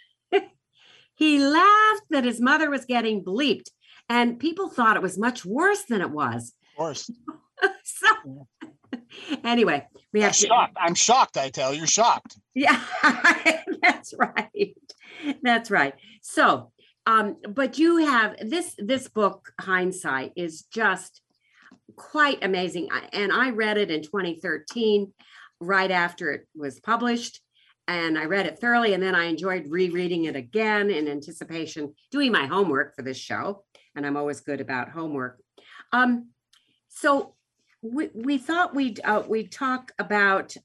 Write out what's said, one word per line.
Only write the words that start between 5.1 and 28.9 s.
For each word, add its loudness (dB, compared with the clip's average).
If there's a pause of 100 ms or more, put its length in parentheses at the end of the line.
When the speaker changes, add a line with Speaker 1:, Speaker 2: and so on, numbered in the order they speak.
Speaker 1:
much -2
worse 0
than -2
it -4
was. -4 (200)
Speaker 2:
Of -12
course. -6
Speaker 1:
<laughs> -20 (640)
So, -2 (1200)
Speaker 2:
Yeah. -4
Speaker 1:
anyway, 2 (240)
we 2
Speaker 2:
I'm 4
Speaker 1:
have 2
to 2
Speaker 2:
shocked. 4
I'm 0
shocked, 4
I -2
tell -2
you, -6
shocked. 2 (160)
Speaker 1:
Yeah, 2 (200)
<laughs> 2
that's 0
right. -2 (680)
That's 0
right. 2 (280)
So, 2 (340)
um, 2 (100)
but -4
you 6 (100)
have 2
this, -6
this -2
book, -2
Hindsight, -2
is -8 (100)
just -2 (760)
quite 0
amazing. -2
I, -6
and -2
I 2
read 0
it 0
in -2
twenty -6
thirteen, 0 (480)
right 0
after -2
it -10 (100)
was -10
published. -4 (480)
And -2
I -2
read -2
it -8
thoroughly. 2